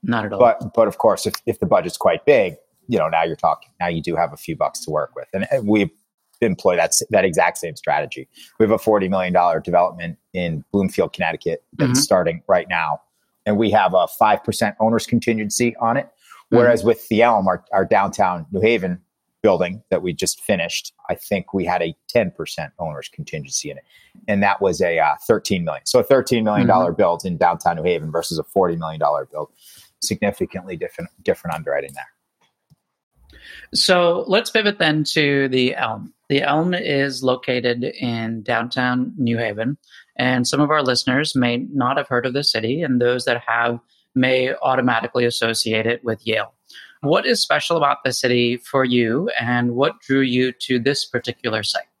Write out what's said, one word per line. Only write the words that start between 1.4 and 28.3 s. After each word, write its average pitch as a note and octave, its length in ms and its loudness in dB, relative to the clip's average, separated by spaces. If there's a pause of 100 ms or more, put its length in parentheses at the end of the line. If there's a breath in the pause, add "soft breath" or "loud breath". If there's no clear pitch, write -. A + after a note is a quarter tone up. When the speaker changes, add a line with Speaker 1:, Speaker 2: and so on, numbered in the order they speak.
Speaker 2:
if - 140 -2
the F#2+ 80 -2
budget's F2+ 280 2
quite E2 300 0
big, G#2 300 4 (320)
you A#2 100 0
know, D#2 100 2
now E2 160 0
you're E2 120 -2
talking, - 340 -2 (100)
now F2 80 -2
you E2 140 -4
do E2 140 -4
have D#2+ 180 -2
a D2+ 40 -20
few D#2+ 180 -10
bucks - 300 -4
to - 40 -10
work D2+ 260 -4
with. - 160 -14
And, F#2+ 200 -4
and B2 160 -2
we G#2 240 2 (500)
employ F#2+ 340 2
that E2 140 2
s-, - 220 0
that G2 120 4
exact E2+ 360 0
same E2 160 -10
strategy. C#2+ 520 -6 (300 loud breath)
We A2 60 2
have G#2 80 2
a G#2+ 80 2
forty G2+ 280 2
million F#2 240 -2
dollar F2 280 2
development E2+ 580 -2 (160)
in E2+ 380 -4
Bloomfield, F#2+ 420 0
Connecticut E2 500 -4 (100)
that's C3 180 0
Speaker 1:
Mm-hmm. C3 100 2
Speaker 2:
starting F2 460 0
right F2+ 200 2
now. E2 340 -2 (440)
And G#2 140 2
we A2 120 2
have F#2+ 220 4
a F2+ 140 4 (100)
five G#2+ 260 4
percent G#2 360 -2
owner's A2+ 260 2
contingency A2+ 720 0
on A#2 220 0
it. C#3+ 80 -4
Speaker 1:
Mm-hmm. - 520 -2
Speaker 2:
Whereas A#2+ 260 6
with A2+ 260 2
The A2 120 4
Elm, A2 260 4
our, F2+ 240 0
our G2 140 4
downtown F#2+ 680 0
New F#2+ 100 0
Haven F#2 380 2 (440)
building F#2+ 480 2
that F2 100 0
we F2+ 120 -4
just - 280 -6
finished, - 520 -4 (180)
I - 20 -2
think - 400 -6
we F#2+ 100 0
had F2 200 -2
a E2 120 -4 (140)
ten G2+ 220 0
percent D2+ 480 -10
owner's D2+ 280 -8
contingency D2 640 -10
in C3+ 80 -14
it. - 60 -20 (440 soft breath)
And G2+ 140 0
that G2 200 2
was F#2 200 2
a, E2+ 160 2
uh, D2+ 200 2 (100)
thirteen G2 360 -2
million. D2+ 220 -6
So - 140 2
a A2 40 0
thirteen B2 400 2
million G#2 220 2
dollar F#2 240 4
Speaker 1:
Mm-hmm. E2 80 -4
Speaker 2:
build F2 260 2
in F2+ 140 -4
downtown E2+ 380 0
New D#2+ 80 -8
Haven E2 280 -2
versus E2 280 -4